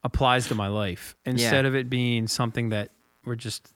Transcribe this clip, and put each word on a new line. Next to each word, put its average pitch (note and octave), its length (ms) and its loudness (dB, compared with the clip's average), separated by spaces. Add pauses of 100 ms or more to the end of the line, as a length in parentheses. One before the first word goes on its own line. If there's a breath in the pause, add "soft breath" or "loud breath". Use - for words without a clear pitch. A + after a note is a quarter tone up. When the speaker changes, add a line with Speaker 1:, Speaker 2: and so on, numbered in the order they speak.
Speaker 1:
applies B2+ 460 2
to - 60 -2
my G2+ 140 0
life G2+ 460 -4 (120)
Speaker 2:
Yeah. B2+ 60 -2
Speaker 1:
instead B2+ 340 4
of C3 80 2
it B2+ 160 -2
being B2 360 0
something A#2 440 -2
that G#2 200 -4 (360)
we're B2 80 -4
just A2+ 300 -8 (120)